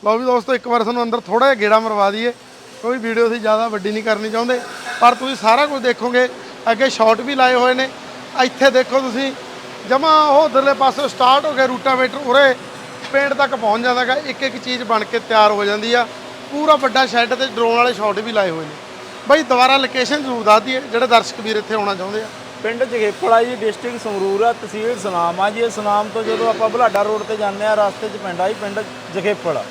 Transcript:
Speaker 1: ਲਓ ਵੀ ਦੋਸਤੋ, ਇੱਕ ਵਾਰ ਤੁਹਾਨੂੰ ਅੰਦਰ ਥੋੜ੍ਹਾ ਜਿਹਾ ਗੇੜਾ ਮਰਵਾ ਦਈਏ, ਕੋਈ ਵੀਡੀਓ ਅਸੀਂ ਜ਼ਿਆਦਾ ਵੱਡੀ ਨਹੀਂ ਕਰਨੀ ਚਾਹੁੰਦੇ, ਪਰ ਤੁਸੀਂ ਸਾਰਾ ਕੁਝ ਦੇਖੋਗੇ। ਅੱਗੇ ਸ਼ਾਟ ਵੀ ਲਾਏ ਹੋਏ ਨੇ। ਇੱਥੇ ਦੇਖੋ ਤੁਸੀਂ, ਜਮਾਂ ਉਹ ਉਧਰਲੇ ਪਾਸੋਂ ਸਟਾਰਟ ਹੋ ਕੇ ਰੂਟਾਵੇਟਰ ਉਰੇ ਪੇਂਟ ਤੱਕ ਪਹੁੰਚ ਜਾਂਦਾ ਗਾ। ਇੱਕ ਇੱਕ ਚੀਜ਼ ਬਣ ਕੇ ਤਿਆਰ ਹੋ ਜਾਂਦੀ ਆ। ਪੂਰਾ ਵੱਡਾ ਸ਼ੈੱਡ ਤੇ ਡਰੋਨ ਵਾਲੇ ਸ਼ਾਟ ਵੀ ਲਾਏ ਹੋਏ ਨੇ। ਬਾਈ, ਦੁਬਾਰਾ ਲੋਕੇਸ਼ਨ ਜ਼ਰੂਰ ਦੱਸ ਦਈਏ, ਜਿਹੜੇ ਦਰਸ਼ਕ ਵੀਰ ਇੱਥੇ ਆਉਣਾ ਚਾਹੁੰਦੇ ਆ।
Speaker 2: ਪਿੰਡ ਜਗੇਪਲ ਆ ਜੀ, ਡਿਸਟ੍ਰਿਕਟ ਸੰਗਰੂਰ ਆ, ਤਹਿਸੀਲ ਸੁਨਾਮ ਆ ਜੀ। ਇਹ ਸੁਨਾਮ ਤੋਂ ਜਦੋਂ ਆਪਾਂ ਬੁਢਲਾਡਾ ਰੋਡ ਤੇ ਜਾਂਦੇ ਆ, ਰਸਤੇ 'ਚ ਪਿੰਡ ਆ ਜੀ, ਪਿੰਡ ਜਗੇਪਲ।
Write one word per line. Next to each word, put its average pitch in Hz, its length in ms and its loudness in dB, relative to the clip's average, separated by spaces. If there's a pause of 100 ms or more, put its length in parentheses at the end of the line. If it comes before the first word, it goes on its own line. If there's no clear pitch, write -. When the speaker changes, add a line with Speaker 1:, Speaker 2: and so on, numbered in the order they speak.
Speaker 1:
ਲਓ 214 140 2
ਵੀ 254 60 -4
ਦੋਸਤੋ, 247 300 0
ਇੱਕ 247 140 -4
ਵਾਰ 233 140 2
ਤੁਹਾਨੂੰ 240 200 -2
ਅੰਦਰ 233 180 -2
ਥੋੜ੍ਹਾ 233 260 2
ਜਿਹਾ 262 140 2
ਗੇੜਾ 214 200 4
ਮਰਵਾ 208 300 0
ਦਈਏ, 233 220 -2 (500)
ਕੋਈ 247 160 -2
ਵੀਡੀਓ 226 300 0
ਅਸੀਂ 233 120 -2
ਜ਼ਿਆਦਾ 214 280 2
ਵੱਡੀ 208 220 -4
ਨਹੀਂ 214 120 -4
ਕਰਨੀ 220 280 -2
ਚਾਹੁੰਦੇ, 240 300 -2 (400)
ਪਰ 240 140 8
ਤੁਸੀਂ 254 220 -6
ਸਾਰਾ 226 300 4
ਕੁਝ 277 160 -4
ਦੇਖੋਗੇ। 247 460 0 (420)
ਅੱਗੇ 240 200 2
ਸ਼ਾਟ 220 300 4
ਵੀ 277 140 -4
ਲਾਏ 254 200 4
ਹੋਏ 254 200 4
ਨੇ। 262 140 -2 (560)
ਇੱਥੇ 262 260 4
ਦੇਖੋ 254 300 2
ਤੁਸੀਂ, 262 320 -4 (560)
ਜਮਾਂ 302 380 4
ਉਹ 294 180 6
ਉਧਰਲੇ 269 300 4
ਪਾਸੋਂ 254 340 0
ਸਟਾਰਟ 269 360 4
ਹੋ 302 80 -2
ਕੇ 262 140 2
ਰੂਟਾਵੇਟਰ 254 500 0 (100)
ਉਰੇ 262 280 6 (580)
ਪੇਂਟ 277 220 0
ਤੱਕ 277 200 0
ਪਹੁੰਚ 226 300 0
ਜਾਂਦਾ 247 200 0
ਗਾ। 254 100 0
ਇੱਕ 277 280 -6
ਇੱਕ 262 140 -4
ਚੀਜ਼ 254 260 -6
ਬਣ 214 220 0
ਕੇ 226 140 -4
ਤਿਆਰ 214 320 4
ਹੋ 208 140 0
ਜਾਂਦੀ 214 280 0
ਆ। 240 140 2 (460)
ਪੂਰਾ 302 240 4
ਵੱਡਾ 262 300 2
ਸ਼ੈੱਡ 233 280 0
ਤੇ 262 120 -2
ਡਰੋਨ 233 300 0
ਵਾਲੇ 240 160 4
ਸ਼ਾਟ 208 260 -2
ਵੀ 220 140 -6
ਲਾਏ 202 180 2
ਹੋਏ 160 140 -6
ਨੇ। 151 60 -12 (580)
ਬਾਈ, 302 140 6
ਦੁਬਾਰਾ 254 340 4
ਲੋਕੇਸ਼ਨ 262 460 -2
ਜ਼ਰੂਰ 240 220 -4
ਦੱਸ 214 180 6
ਦਈਏ, 254 180 -4 (120)
ਜਿਹੜੇ 240 140 0
ਦਰਸ਼ਕ 226 340 0
ਵੀਰ 214 160 -4
ਇੱਥੇ 214 180 -4
ਆਉਣਾ 202 200 -2
ਚਾਹੁੰਦੇ 202 280 -6
ਆ। 220 40 -10 (360)
Speaker 2:
ਪਿੰਡ 233 220 -2
ਜਗੇਪਲ 226 480 0
ਆ 226 120 6
ਜੀ, 247 120 -4
ਡਿਸਟ੍ਰਿਕਟ 220 460 -6
ਸੰਗਰੂਰ 196 400 -2
ਆ, 233 100 4
ਤਹਿਸੀਲ 220 460 -6
ਸੁਨਾਮ 180 420 -2
ਆ 208 100 2
ਜੀ। 220 100 -6
ਇਹ 233 100 0
ਸੁਨਾਮ 208 440 -2
ਤੋਂ 226 80 -4
ਜਦੋਂ 220 260 -2
ਆਪਾਂ 220 200 0
ਬੁਢਲਾਡਾ 214 340 0
ਰੋਡ 214 200 -2
ਤੇ 220 140 -6
ਜਾਂਦੇ 202 300 -4
ਆ, 214 80 2
ਰਸਤੇ 208 340 0
'ਚ 202 160 -10
ਪਿੰਡ 175 160 -6
ਆ 185 80 0
ਜੀ, 220 120 -2
ਪਿੰਡ 202 200 -6 (340)
ਜਗੇਪਲ। 170 560 -2